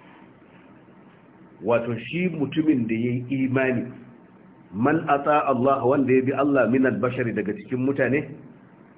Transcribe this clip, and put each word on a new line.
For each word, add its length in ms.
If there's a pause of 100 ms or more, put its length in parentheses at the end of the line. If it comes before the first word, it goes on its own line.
(1600)
wato 340
shi 320
mutumin 580
da 60
ya 180
yi 340
imani, 400 (880)
man 360
ata 380
Allah, 380
wanda 280
ya 80
bi 120
Allah, 360
min 160
al-bashari, 480
daga 200
cikin 320
mutane, 440 (680)